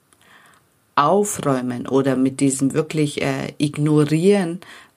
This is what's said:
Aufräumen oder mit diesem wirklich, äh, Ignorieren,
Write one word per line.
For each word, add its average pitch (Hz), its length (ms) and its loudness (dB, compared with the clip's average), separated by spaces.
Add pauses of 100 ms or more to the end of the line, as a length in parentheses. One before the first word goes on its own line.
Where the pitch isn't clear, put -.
(960)
Aufräumen 139 920 0
oder 131 260 2
mit 131 240 0
diesem 135 340 0
wirklich, 156 480 -2
äh, 135 380 -4
Ignorieren, 156 1040 2 (360)